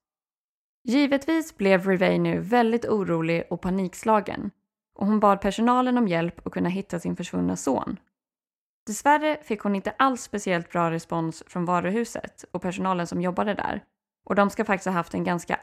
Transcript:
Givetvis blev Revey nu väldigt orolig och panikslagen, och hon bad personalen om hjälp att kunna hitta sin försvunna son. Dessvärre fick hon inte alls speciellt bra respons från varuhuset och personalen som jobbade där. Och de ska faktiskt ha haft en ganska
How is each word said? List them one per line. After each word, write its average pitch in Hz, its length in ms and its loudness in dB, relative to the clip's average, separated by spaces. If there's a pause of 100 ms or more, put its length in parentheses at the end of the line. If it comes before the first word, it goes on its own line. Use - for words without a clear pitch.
(840)
Givetvis 285 720 2
blev 190 300 4
Revey 180 320 4
nu 170 220 0
väldigt 226 480 2
orolig 170 600 0
och 175 100 -4
panikslagen, 196 880 -2 (440)
och - 120 -2
hon 214 140 4
bad 202 200 6
personalen 247 580 2
om 233 100 2
hjälp 170 380 -2
att 180 60 -6
kunna 180 160 -2
hitta 185 300 -4
sin 175 180 -4
försvunna 180 400 -4
son. - 400 -2 (880)
Dessvärre 294 560 2
fick 208 180 -4
hon 202 160 0
inte 196 220 -6
alls 269 240 2
speciellt 185 480 -4
bra 170 200 0
respons 165 560 -4
från 180 180 -4
varuhuset 180 840 -4
och 180 120 -8
personalen 185 440 -2
som 180 140 -4
jobbade 185 340 -2
där. - 300 -6 (420)
Och 196 80 -2
de 202 160 4
ska 220 140 -4
faktiskt 196 220 -2
ha 190 60 -2
haft 170 220 -4
en 175 100 -2
ganska 175 380 -2